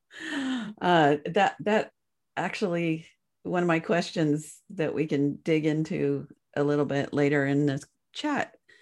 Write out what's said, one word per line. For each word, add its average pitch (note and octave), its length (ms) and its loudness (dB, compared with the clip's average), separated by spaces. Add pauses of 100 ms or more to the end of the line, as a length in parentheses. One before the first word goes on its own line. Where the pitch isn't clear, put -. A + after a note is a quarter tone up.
(800)
Uh, D#3+ 360 4 (100)
that, F#3+ 340 2
that G#3 300 0 (460)
actually, E3+ 720 -2 (380)
one F3 180 0
of F3 60 2
my E3 100 4
questions D#3+ 800 -2 (140)
that E3 240 -2
we D#3 120 -2
can C#3+ 300 0
dig D#3 280 0
into D3+ 600 0 (300)
a C#3+ 80 2
little D3 200 2
bit C3+ 300 -2
later C#3+ 320 2
in C#3+ 200 2
this C#3+ 180 -2 (280)
chat - 440 -4 (240)